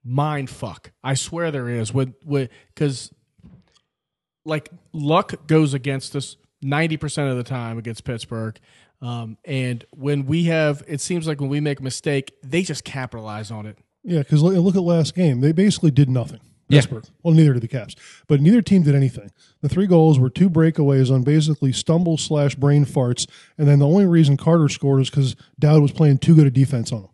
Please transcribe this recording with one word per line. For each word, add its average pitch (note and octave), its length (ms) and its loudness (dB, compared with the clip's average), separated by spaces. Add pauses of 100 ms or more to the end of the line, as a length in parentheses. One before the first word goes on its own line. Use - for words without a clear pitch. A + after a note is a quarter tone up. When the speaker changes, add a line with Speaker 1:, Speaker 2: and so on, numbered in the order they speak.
Speaker 1:
mind C#3 460 -4
fuck. - 400 -16 (140)
I C3+ 100 -2
swear E3 380 -6
there B2 160 -8
is. A#2 260 -6
With, C3 180 -2 (120)
with, C#3 260 -4 (240)
'cause, C#3 380 -6 (1300)
like, D#3 240 -6 (240)
luck D#3+ 540 -2
goes D#3 280 2
against C3+ 420 -8
us - 200 -10 (260)
ninety D3+ 340 -2
percent D3 340 -6
of B2+ 60 -4
the A#2+ 80 -8
time A#2 340 -10
against A2+ 260 -14
Pittsburgh. A2+ 540 -10 (440)
Um, A#2 440 -12
and B2+ 460 -6
when C#3 340 -6
we E3 180 -2
have, D#3 420 -2
it D3 140 -10
seems E3+ 260 -6
like D3+ 140 -8
when C#3 80 -6
we C#3+ 120 -4
make C#3+ 200 -4
a - 20 -12
mistake, C3+ 500 -6 (100)
they D#3 200 -4
just E3 220 -8
capitalize A2 680 -12
on G#2+ 160 -12
it. G#2 120 -18 (260)
Speaker 2:
Yeah, E3+ 180 -2
'cause D3 200 2
lo-, F3 100 2
look F3+ 240 2
at F#3+ 60 0
last E3+ 320 0
game. D3 260 0
They D3 120 2
basically F3+ 380 2
did C3+ 200 4
nothing. B2+ 300 -6 (280)
Speaker 3:
Yeah. C#3+ 120 6
Speaker 2:
Pittsburgh. A#2 240 -6 (180)
Well, E3 120 2
neither D3+ 200 6
did A#2 80 -2
the A#2 60 -8
Caps. A2+ 280 -12 (320)
But C#3+ 120 2
neither G#3 220 4
team F#3+ 200 2
did C#3+ 120 2
anything. B2 360 -2 (320)
The D3 80 -2
three G3 160 0
goals D#3+ 320 6
were B2+ 120 2
two F#3+ 200 2
breakaways D3 600 2
on C3 100 2
basically D3 500 0
stumble E3 460 0
slash C#3+ 360 -2
brain C#3+ 300 2
farts, B2 420 -2 (320)
and D3+ 80 0
then C#3+ 140 6
the C#3+ 80 4
only G3 180 4
reason D#3+ 300 4
Carter D#3+ 320 2
scored C#3 320 0
is B2+ 100 -2
'cause C3 240 -2 (240)
Dowd D3+ 240 6
was C#3+ 100 0
playing D3 260 4
too E3 160 4
good D3+ 120 8
a C3+ 40 4
defense B2+ 420 -2
on A2 80 -8
him. G2 140 -20